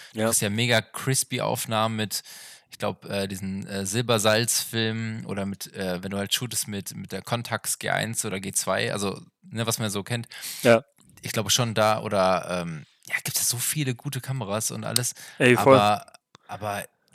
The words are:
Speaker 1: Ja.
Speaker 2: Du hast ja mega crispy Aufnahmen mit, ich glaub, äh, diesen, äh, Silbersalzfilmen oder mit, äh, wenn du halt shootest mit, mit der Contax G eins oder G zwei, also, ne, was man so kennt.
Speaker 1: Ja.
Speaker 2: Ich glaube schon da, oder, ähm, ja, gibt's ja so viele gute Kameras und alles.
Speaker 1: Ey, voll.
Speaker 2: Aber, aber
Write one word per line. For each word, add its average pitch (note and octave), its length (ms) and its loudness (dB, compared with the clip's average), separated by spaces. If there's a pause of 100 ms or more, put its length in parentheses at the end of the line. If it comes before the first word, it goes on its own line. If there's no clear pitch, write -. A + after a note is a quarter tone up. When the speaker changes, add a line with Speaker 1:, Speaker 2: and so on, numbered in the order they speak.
(120)
Speaker 1:
Ja. A2 120 -2
Speaker 2:
Du A2+ 40 4
hast A2+ 120 2
ja G#2+ 100 2
mega A#2 300 4
crispy - 600 -2
Aufnahmen A2 560 0
mit, G#2+ 260 -2 (480)
ich - 80 -18
glaub, - 280 -4
äh, G2+ 200 -2
diesen, F#2+ 400 -8
äh, G2 200 -6
Silbersalzfilmen A2+ 1400 0
oder G2 200 -4
mit, - 280 -8
äh, F#2 280 -4
wenn F#2+ 80 -6
du G2 80 -4
halt G2 160 -4
shootest - 340 -6
mit, G2+ 260 -10
mit G2+ 180 -12
der F#2+ 100 -8
Contax - 560 -4
G G#2+ 120 -6
eins G#2 340 -2
oder G2 140 -6
G F#2+ 140 -8
zwei, G#2+ 400 -2
also, G2+ 280 -4 (220)
ne, A2+ 240 -6
was A2+ 120 0
man A2 120 -2
so G2 140 -4
kennt. A#2 240 -6 (340)
Speaker 1:
Ja. A#2 220 8 (380)
Speaker 2:
Ich - 100 -6
glaube A2 180 0
schon A#2 240 2
da, G#2+ 280 4
oder, F#2 600 2
ähm, E2 220 -8 (220)
ja, - 80 -6 (100)
gibt's - 160 -2
ja - 60 0
so - 100 0
viele C3 380 0
gute C3 260 -6
Kameras A2+ 500 -2
und A2 140 -6
alles. A#2+ 300 0 (240)
Speaker 1:
Ey, B2 180 8
voll. C3 200 8
Speaker 2:
Aber, G#2 300 4 (400)
aber G2+ 380 -6 (300)